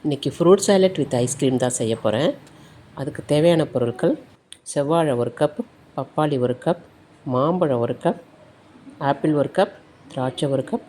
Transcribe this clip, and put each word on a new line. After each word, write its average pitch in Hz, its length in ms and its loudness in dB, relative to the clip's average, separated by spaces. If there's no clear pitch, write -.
இன்னைக்கு 143 380 -4
ஃப்ரூட் 190 280 6
சாலட் 190 300 4
with 135 180 -2
ஐஸ்கிரீம் 123 420 0
தான் 123 120 0
செய்ய 113 280 -2
போறேன். 131 360 0
அதுக்கு 143 320 -10
தேவையான 156 400 4
பொருட்கள் 123 540 -2
செவ்வாழை 147 520 0
ஒரு 120 260 -2
கப், 151 200 -2
பப்பாளி 147 420 -2
ஒரு 123 260 0
கப், 175 120 0
மாம்பழம் 143 540 0
ஒரு 117 240 -2
கப், - 160 0
ஆப்பிள் 147 340 0
ஒரு 139 200 0
கப், - 180 0
திராட்சை 131 400 -4
ஒரு 135 140 -2
கப் - 260 -6